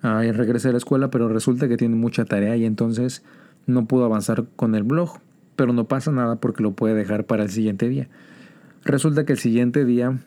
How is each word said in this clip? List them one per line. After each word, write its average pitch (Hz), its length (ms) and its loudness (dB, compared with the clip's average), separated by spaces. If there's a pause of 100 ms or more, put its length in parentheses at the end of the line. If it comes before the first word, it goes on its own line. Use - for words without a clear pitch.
ah, 110 200 0 (100)
regresa 117 360 0
a 127 40 2
la 123 60 2
escuela, 135 320 0
pero 117 180 0
resulta 123 400 0
que 120 80 0
tiene 117 200 0
mucha 117 280 0
tarea 107 320 0
y 117 80 2
entonces 113 600 -2 (420)
no 123 200 2
pudo 127 180 2
avanzar 110 400 0 (100)
con 110 220 0
el 104 80 0
blog. 156 340 -2 (380)
Pero 123 160 2
no 120 160 0
pasa 135 240 -2
nada 120 240 0
porque 113 260 -2
lo 107 100 0
puede 110 220 0
dejar 107 300 -2
para 110 180 0
el 104 80 -2
siguiente 107 380 -2
día. 131 200 -4 (760)
Resulta 147 400 2
que 139 100 0
el 120 40 -4
siguiente 123 460 2
día 123 420 0